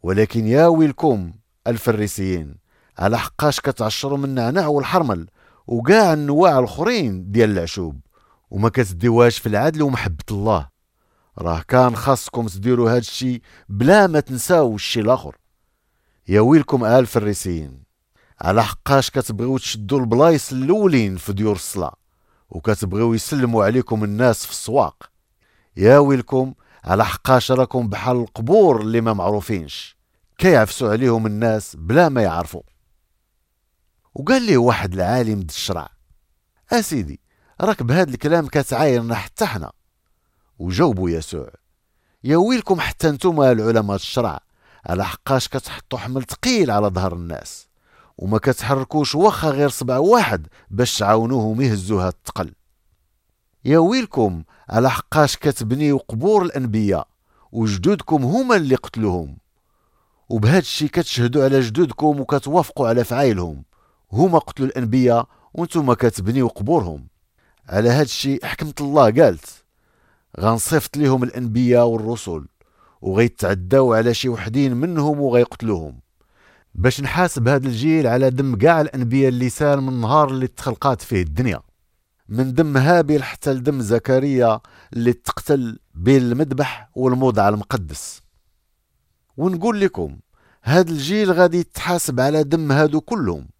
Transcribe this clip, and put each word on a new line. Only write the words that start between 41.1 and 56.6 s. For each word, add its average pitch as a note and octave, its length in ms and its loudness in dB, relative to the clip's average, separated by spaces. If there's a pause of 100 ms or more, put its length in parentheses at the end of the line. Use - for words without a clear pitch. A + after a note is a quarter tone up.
يسوع: D#2+ 400 -8 (720)
"يا C#3 120 2
ويلكم G3 440 2
حتى - 300 -2
نتوما C#3+ 420 2
العلماء G#2+ 440 0
الشرع، G2 440 -6 (460)
على F#2 180 -2
حقاش - 440 -4
كتحطوا - 500 -10
حمل B2 240 -6
تقيل G#3 480 0
على G#2 180 2
ظهر F#2 260 -4
الناس، - 540 -14 (500)
وما G2+ 200 -2
كتحركوش C3+ 760 -2
واخا E3 360 2
غير C#3+ 180 0
صبع B2+ 300 -2
واحد D3+ 480 2 (240)
باش A#2 280 -2
تعاونوهم A2+ 600 0
يهزوا G#2 420 0
هاد F#2 100 -2
الثقل. - 420 -10 (1120)
يا C#3+ 140 4
ويلكم، E3 680 0 (240)
على B2 220 2
حقاش D3 460 0
كتبنيو C#3 600 -2
قبور F#3 440 0
الأنبياء، G#2+ 680 -2 (440)